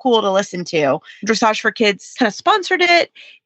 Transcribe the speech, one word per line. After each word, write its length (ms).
cool 180
to 100
listen 360
to. 340
Dressage 340
for 100
Kids 480
kinda 120
sponsored 520
it. 280